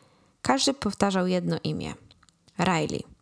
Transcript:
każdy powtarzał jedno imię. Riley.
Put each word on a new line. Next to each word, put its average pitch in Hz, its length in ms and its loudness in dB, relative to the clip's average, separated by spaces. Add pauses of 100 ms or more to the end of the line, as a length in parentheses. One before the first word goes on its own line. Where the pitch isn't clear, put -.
(420)
każdy 262 320 2
powtarzał 196 520 0
jedno 175 380 0
imię. 151 300 -4 (640)
Riley. 175 460 0 (180)